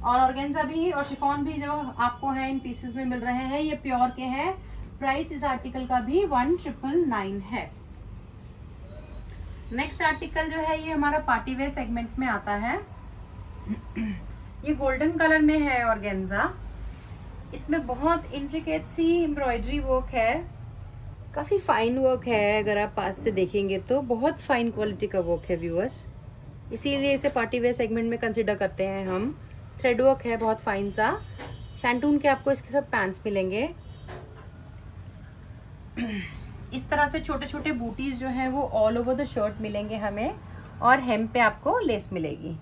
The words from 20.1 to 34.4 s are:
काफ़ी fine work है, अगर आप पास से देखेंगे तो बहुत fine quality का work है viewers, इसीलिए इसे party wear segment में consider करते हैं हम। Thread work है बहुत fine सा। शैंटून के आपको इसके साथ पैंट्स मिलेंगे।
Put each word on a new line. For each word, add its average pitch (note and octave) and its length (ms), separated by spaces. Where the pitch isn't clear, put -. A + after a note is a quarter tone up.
काफ़ी D4+ 240
fine B3 400
work B3+ 280
है, G#3+ 360
अगर G#3 160
आप G#3 180
पास F#3+ 220
से A3 120
देखेंगे F#3+ 480
तो C4 240
बहुत B3 380
fine A#3 300
quality G#3 360
का F#3+ 140
work E3+ 300
है F3 60
viewers, E3+ 500
इसीलिए C#4 420
इसे C#4 140
party B3 300
wear A#3+ 160
segment A3+ 360
में A#3 80
consider G#3+ 360
करते F#3+ 320
हैं G3 200
हम। G3+ 340
Thread B3 200
work C4 260
है A#3 100
बहुत A3 220
fine G3+ 320
सा। A#3+ 300
शैंटून B3+ 360
के C#4+ 100
आपको C#4 240
इसके - 160
साथ C#4 140
पैंट्स G3 440
मिलेंगे। G3+ 480